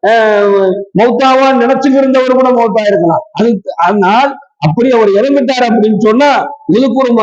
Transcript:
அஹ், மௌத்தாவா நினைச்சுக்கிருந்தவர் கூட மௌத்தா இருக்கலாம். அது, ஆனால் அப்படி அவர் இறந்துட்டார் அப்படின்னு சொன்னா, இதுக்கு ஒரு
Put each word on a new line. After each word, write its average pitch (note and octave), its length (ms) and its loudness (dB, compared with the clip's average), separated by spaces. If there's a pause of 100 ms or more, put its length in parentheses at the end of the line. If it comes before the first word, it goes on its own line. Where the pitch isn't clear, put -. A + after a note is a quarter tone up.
அஹ், G3+ 640 2 (300)
மௌத்தாவா C4 480 2 (160)
நினைச்சுக்கிருந்தவர் C4 720 0
கூட B3+ 160 2
மௌத்தா A3+ 380 0
இருக்கலாம். F3 440 0
அது, G#3+ 300 -2 (260)
ஆனால் G#3+ 480 0 (220)
அப்படி A#3 340 -2
அவர் A3 180 2
இறந்துட்டார் B3 600 0
அப்படின்னு G#3+ 280 0
சொன்னா, A#3 460 2 (300)
இதுக்கு A#3+ 240 0
ஒரு B3+ 260 0